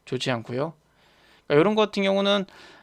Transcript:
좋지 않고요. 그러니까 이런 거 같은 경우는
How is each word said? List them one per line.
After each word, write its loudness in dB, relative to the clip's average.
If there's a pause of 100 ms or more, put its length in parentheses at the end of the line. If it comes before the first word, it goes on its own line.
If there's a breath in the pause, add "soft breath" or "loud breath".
좋지 -6
않고요. -6 (760 soft breath)
그러니까 4
이런 2
거 2
같은 -2
경우는 0 (380 loud breath)